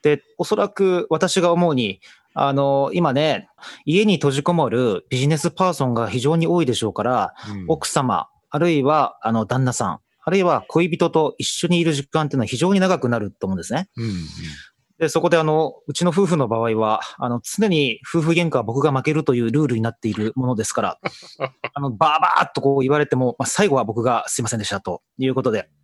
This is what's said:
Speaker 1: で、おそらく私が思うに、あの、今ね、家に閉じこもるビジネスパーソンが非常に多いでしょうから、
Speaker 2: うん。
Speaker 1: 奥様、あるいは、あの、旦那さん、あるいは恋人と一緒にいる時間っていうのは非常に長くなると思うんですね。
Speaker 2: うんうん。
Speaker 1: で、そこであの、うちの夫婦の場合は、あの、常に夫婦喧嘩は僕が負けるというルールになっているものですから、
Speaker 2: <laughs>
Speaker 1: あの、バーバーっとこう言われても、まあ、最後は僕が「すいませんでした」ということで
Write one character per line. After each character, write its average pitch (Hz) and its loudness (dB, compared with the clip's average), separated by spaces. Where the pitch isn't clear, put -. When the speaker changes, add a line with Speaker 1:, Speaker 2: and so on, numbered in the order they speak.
Speaker 1:
で、 147 2
お 170 -4
そ 208 -2
ら 202 0
く 185 0
私 170 0
が 175 4
思 170 2
う 139 0
に、 107 -2
あ 139 0
の、 139 0
今 165 2
ね、 147 0
家 190 2
に 208 4
閉 143 2
じ 139 -2
こ 175 0
も 156 2
る 117 0
ビ 127 -2
ジ 143 2
ネ 160 2
ス 165 -2
パ 185 0
ー 170 -2
ソ 135 -2
ン 120 0
が 117 -2
非 127 -2
常 143 0
に 165 2
多 170 2
い 151 2
で 123 0
し 107 -4
ょ 107 -2
う 95 -8
か 104 -4
ら、 117 0
Speaker 2:
う 101 -10
ん。 95 -10
Speaker 1:
奥 80 -2
様、 123 0
あ 147 -4
る 170 2
い 143 2
は、 147 2
あ 113 -2
の、 113 0
旦 127 0
那 127 0
さ 117 -4
ん、 82 -6
あ 160 -2
る 190 2
い 190 2
は 160 0
恋 170 2
人 165 0
と 156 2
一 - -8
緒 - -4
に 175 2
い 170 2
る 160 2
時 139 -4
間 156 -2
っ 143 -4
て 143 -4
い - 0
う - 0
の - 0
は 107 0
非 123 -6
常 180 2
に 196 4
長 185 2
く 127 -2
な 117 0
る 104 -6
と - -10
思 95 -2
う - -4
ん - -
で 82 -10
す 110 -8
ね。 175 -6
Speaker 2:
う 117 -8
ん - -4
う - -4
ん。 107 -4
Speaker 1:
で、 160 0
そ 160 0
こ 170 2
で 165 4
あ 160 2
の、 156 0
う 143 -8
ち - -2
の 180 4
夫 190 2
婦 170 2
の 131 2
場 113 0
合 113 0
は、 110 2
あ 123 -4
の、 120 -2
常 - -2
に 143 2
夫 165 0
婦 160 2
喧 170 2
嘩 139 -2
は 117 0
僕 120 -2
が 139 2
負 131 0
け 151 0
る 151 0
と 139 2
い 120 0
う 113 0
ル 147 2
ー - 0
ル 123 0
に 110 0
な 113 0
っ - -20
て 113 -2
い 101 -2
る 107 -4
も 127 -2
の 123 0
で 107 -2
す - -6
か 110 -2
ら、 92 -4
Speaker 2:
<laughs> - -10
Speaker 1:
あ 143 -8
の、 139 -4
バ 151 2
ー - 2
バ 180 2
ー 160 2
っ - -18
と 135 -4
こ 139 2
う - 2
言 131 0
わ 147 4
れ 147 2
て 147 -2
も、 127 0
ま 123 -4
あ、 - -2
最 - 2
後 143 2
は 123 2
僕 110 -4
が 120 0
「す - -6
い - -4
ま 110 -4
せ 117 -2
ん 110 -2
で 104 -6
し - -6
た」 98 -6
と 87 -8
い 131 0
う 127 0
こ 127 -2
と 110 0
で 104 -4